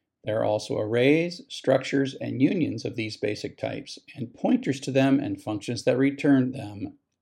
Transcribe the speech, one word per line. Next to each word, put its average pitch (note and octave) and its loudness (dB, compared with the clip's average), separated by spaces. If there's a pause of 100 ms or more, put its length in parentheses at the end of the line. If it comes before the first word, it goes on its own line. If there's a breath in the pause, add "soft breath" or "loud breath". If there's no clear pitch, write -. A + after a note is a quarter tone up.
(240)
There A2 -2
are A2+ 0
also G#2+ -2
arrays, C3+ 2
structures, C3+ 0
and A#2 -6
unions C3+ 2
of A#2 -8
these A2 -6
basic - -4
types, - -8 (180)
and A#2 -10
pointers - 0
to C#3 -6
them C3+ 4
and G2+ -4
functions A2 -6
that B2+ 4
return C3+ 4
them, G2+ -10 (280)